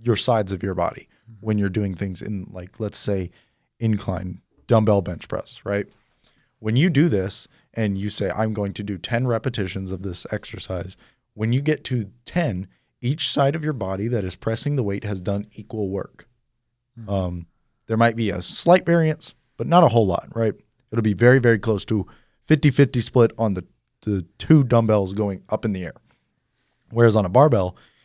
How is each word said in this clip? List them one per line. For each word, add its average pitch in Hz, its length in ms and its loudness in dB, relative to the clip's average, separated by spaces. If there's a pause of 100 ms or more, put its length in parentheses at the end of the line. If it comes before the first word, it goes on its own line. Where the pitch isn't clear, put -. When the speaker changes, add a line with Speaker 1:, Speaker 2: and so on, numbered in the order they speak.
Speaker 1:
your 113 160 0
sides 110 340 0
of 95 120 -4
your 98 100 -4
body - 340 -4 (160)
Speaker 2:
Mm-hmm. 107 220 -20
Speaker 1:
when 107 120 0
you're 101 120 0
doing 98 260 -2
things 95 260 -8
in, 101 300 -8
like, 92 300 -14
let's 104 160 -6
say, 95 340 -4 (480)
incline 95 600 -2 (260)
dumbbell 107 340 4
bench 85 280 -10
press, - 340 -10
right? 101 240 -4 (720)
When 110 160 -2
you 156 140 4
do 151 180 4
this 98 400 -2 (260)
and 104 240 -2
you 101 120 -6
say, 98 200 -4
"I'm 110 240 -2
going 98 200 -4
to 104 100 -10
do 101 140 -6
ten 120 280 -4
repetitions 101 680 -4
of 92 80 -8
this 95 320 -8
exercise," 92 640 -10 (360)
when 110 200 -2
you 131 80 0
get 151 240 -2
to 113 260 -4 (140)
ten, 110 420 -4 (320)
each 135 300 -4
side 143 260 0
of 160 80 -8
your 151 80 -2
body 98 380 -4
that 110 160 -2
is 92 100 -8
pressing 113 400 -4
the 131 80 0
weight 101 220 -4
has 101 160 -6
done 101 320 -4
equal 107 360 -6
work. - 380 -8 (720)
Speaker 2:
Mm-hmm. 107 100 -14
Speaker 1:
Um, 90 360 -4 (420)
there 110 80 -2
might 117 220 4
be 113 120 -2
a 90 120 -4
slight - 440 2
variance, 165 480 0 (220)
but 120 100 -8
not 165 200 6
a - 20 6
whole 113 180 4
lot, 90 300 -2
right? 113 180 0 (380)
It'll 117 120 0
be 107 100 2
very, 120 260 6
very 117 180 4
close 101 280 -2
to 104 200 -2 (380)
fifty 151 260 4
fifty 131 300 4
split 113 380 4
on 110 160 0
the, 90 100 -4 (380)
the 98 240 -2 (140)
two 151 260 6
dumbbells 110 480 2
going 101 340 -2
up 104 160 -4
in 107 80 -2
the 92 140 -6
air. 76 100 -12 (960)
Whereas 113 240 6
on 107 80 4
a 92 60 -4
barbell, 110 480 4 (280)